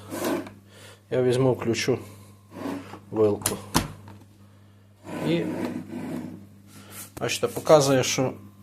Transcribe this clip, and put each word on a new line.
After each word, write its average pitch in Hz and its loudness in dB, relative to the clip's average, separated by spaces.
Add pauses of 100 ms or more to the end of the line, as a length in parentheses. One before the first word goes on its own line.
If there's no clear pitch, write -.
(1120)
я 127 2
візьму, 127 6
включу 113 0 (1120)
вилку. 104 2 (1700)
І, 170 2 (1800)
бачите, 120 -2
показує, 139 6
що... 127 -2 (300)